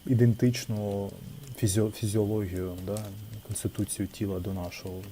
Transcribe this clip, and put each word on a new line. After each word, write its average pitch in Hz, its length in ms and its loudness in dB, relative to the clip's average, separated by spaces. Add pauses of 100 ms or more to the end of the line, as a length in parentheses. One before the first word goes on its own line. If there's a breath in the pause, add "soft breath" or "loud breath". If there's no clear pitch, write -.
ідентичну 110 1040 4 (480)
фізіо-, 107 320 4
фізіологію, 101 840 0 (120)
да, 101 140 -2 (480)
конституцію 101 600 -2
тіла 98 320 -2
до 92 140 -2
нашого. 92 420 -6 (160)